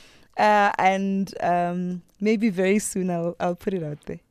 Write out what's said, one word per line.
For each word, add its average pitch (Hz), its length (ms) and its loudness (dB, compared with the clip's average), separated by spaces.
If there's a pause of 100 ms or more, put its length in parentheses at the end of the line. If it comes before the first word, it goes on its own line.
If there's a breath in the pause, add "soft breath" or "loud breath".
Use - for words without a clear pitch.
(360 soft breath)
Uh, 208 440 4
and, 190 600 0
um, 175 640 -2 (180)
maybe 220 300 2
very 190 300 2
soon 185 280 -4
I'll, 170 300 -4
I'll 180 160 -2
put 190 180 -6
it 175 120 -6
out 151 220 -10
there. 165 120 -10 (120)